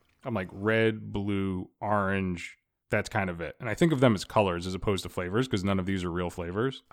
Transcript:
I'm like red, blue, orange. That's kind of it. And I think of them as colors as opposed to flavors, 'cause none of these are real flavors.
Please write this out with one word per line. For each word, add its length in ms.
I'm 100
like 180
red, 640
blue, 560
orange. 800
That's 180
kind 220
of 100
it. 180
And 80
I 60
think 180
of 80
them 140
as 100
colors 440
as 80
opposed 280
to 60
flavors, 380
'cause 160
none 160
of 80
these 160
are 80
real 180
flavors. 640